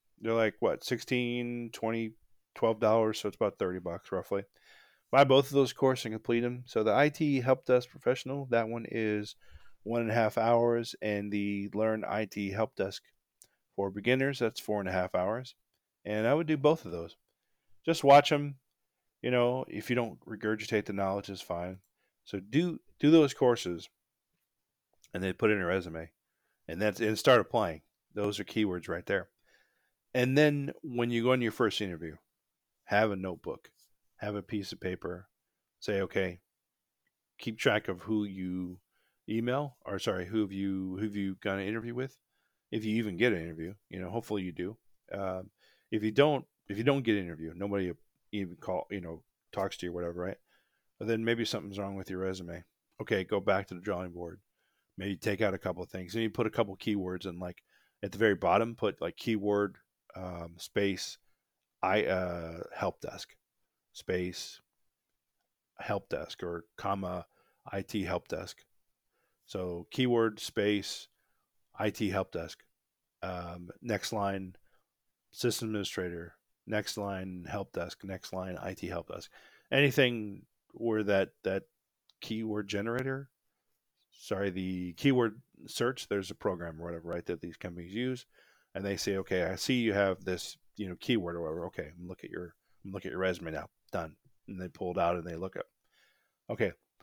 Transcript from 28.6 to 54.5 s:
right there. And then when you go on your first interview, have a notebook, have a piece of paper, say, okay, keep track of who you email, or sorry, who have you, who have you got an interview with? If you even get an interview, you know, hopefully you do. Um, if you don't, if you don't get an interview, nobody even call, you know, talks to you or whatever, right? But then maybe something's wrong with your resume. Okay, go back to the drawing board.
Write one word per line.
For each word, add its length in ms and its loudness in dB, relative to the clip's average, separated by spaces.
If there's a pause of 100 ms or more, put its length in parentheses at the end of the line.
right 160 -4
there. 240 0 (840)
And 240 4
then 340 4 (100)
when 280 0
you 120 2
go 100 6
on 100 4
your 100 0
first 280 2
interview, 360 -6 (680)
have 260 4
a 60 -2
notebook, 540 -8 (460)
have 180 -6
a 80 -6
piece 300 -6
of 80 -14
paper, 480 -6 (520)
say, 200 -2
okay, 400 -2 (960)
keep 200 -8
track 300 2
of 140 -4
who 220 0
you 540 -6 (500)
email, 560 -2
or 140 -4
sorry, 280 -2
who 140 0
have 120 0
you, 460 -2
who 60 -2
have 120 -4
you 260 -2
got 160 0
an 80 -2
interview 280 -4
with? 220 -6 (540)
If 140 -2
you 120 2
even 200 0
get 160 4
an 100 0
interview, 320 -8 (140)
you 120 -10
know, 100 -8
hopefully 320 -4
you 100 -4
do. 240 -4 (360)
Um, 380 -4 (400)
if 120 0
you 80 2
don't, 340 4 (240)
if 100 -6
you 60 0
don't 200 4
get 120 4
an 80 0
interview, 300 -8
nobody 380 -2 (400)
even 240 -4
call, 340 -4
you 100 -6
know, 220 -10 (300)
talks 240 -2
to 100 -6
you 60 -4
or 20 -6
whatever, 260 -6
right? 180 -6 (600)
But 100 -6
then 160 0
maybe 200 2
something's 340 -6
wrong 160 -4
with 160 -8
your 100 -4
resume. 440 -6 (360)
Okay, 240 0
go 160 0
back 280 2
to 60 -10
the 60 -10
drawing 320 -4
board. 280 -12 (560)